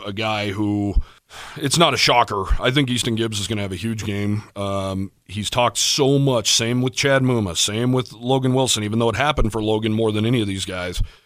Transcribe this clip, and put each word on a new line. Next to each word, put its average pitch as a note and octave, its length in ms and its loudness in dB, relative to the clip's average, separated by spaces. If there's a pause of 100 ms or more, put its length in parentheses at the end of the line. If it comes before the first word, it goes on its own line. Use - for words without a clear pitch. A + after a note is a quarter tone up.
a G#2 60 -6
guy G#2+ 380 -4
who, G2+ 440 0 (640)
it's C#3+ 200 -2
not D#3+ 160 4
a A#2 40 0
shocker. A2+ 480 2 (180)
I B2 80 2
think C3+ 180 2
Easton A#2+ 280 -2
Gibbs A2 240 -2
is F#2 80 -6
gonna G#2 140 -4
have F#2+ 100 -6
a F#2 40 -6
huge A2 280 -6
game. G#2 400 -2 (100)
Um, G2 560 -4 (160)
he's G2 240 -6
talked A#2+ 280 0
so C#3 420 2
much, B2+ 320 2
same A#2+ 280 0
with B2+ 140 -2
Chad C3+ 280 2
Muma, A2 340 2
same A#2+ 360 0
with B2+ 200 0
Logan B2+ 420 2
Wilson, B2 300 2
even A2 160 0
though A#2 80 4
it G#2 80 0
happened C#3 340 2
for A2+ 100 -4
Logan G#2+ 320 0
more A2 200 2
than G#2+ 120 0
any A#2+ 160 2
of G#2 60 0
these F#2+ 180 -4
guys. F2+ 380 -4 (240)